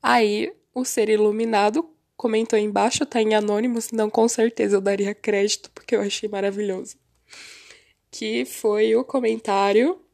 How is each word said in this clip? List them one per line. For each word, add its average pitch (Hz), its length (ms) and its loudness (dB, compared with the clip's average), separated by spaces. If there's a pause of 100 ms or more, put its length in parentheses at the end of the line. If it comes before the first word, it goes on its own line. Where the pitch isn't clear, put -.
Aí, 226 500 2 (220)
o 254 100 -4
ser 214 240 -2
iluminado 214 800 2 (280)
comentou 220 420 0
embaixo, 208 480 0
tá 240 140 -2
em 214 140 2
anônimo, 214 460 0
senão 220 280 -2
com 220 200 2
certeza 220 480 0
eu 196 40 2
daria 202 340 -2
crédito, 208 600 -2
porque - 200 -6
eu 208 60 2
achei 202 280 -4
maravilhoso. 196 680 -4 (1120)
Que 226 340 -4
foi 220 520 0
o 262 80 2
comentário 226 960 2 (140)